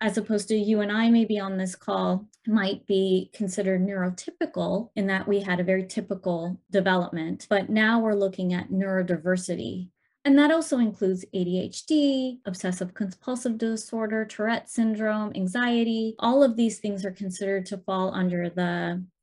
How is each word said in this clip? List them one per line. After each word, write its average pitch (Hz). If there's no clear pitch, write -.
as 214
opposed 208
to 220
you 208
and 202
I 226
maybe 220
on 190
this 185
call 190
might 202
be 190
considered 190
neurotypical 185
in 196
that 190
we 202
had 185
a -
very 190
typical 185
development. 180
But 196
now 220
we're 220
looking 190
at -
neurodiversity. 180
And 277
that 294
also 311
includes 208
A 185
D 180
H 185
D, 269
obsessive 185
compulsive 233
disorder, 220
Tourette -
syndrome, 214
anxiety. 226
All 262
of 233
these 226
things 202
are 190
considered 190
to 196
fall 185
under 175
the 175